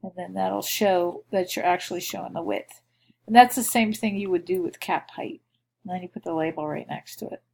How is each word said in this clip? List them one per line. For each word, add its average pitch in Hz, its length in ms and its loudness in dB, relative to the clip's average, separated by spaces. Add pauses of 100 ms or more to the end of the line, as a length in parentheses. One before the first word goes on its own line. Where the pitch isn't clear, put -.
And 185 120 -12
then 180 180 -10
that'll 190 280 -2
show 185 680 2
that 190 240 -2
you're - 100 -2
actually 180 360 -2
showing - 320 -8
the 165 80 -6
width. - 400 -6 (440)
And 220 100 4
that's 247 200 10
the 247 80 0
same 220 300 2
thing 208 220 -2
you 196 140 -4
would 175 160 0
do 185 160 0
with - 180 -6
cap - 320 -2
height. - 300 -10 (420)
And 180 100 -8
then 180 80 -6
you 180 60 -12
put - 160 -14
the 170 100 -4
label 160 340 -2
right 151 200 -6
next - 300 -10
to - 120 -10
it. - 120 -14 (120)